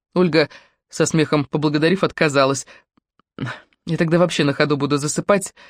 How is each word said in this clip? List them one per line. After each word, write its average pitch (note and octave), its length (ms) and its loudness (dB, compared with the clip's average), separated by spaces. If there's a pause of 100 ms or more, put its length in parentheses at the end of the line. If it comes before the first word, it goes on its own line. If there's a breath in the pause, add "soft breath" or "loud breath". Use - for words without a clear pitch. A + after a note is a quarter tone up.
(160)
Ольга, D#3+ 320 2 (420 loud breath)
со - 160 -2
смехом D3+ 380 0
поблагодарив, D#3 600 0
отказалась. C3+ 600 0 (1200 loud breath)
«Я D#3+ 120 -4
тогда E3+ 200 2
вообще E3+ 280 2
на C#3 80 0
ходу D3 240 0
буду C#3 200 -2
засыпать, F#3+ 560 -2 (160 soft breath)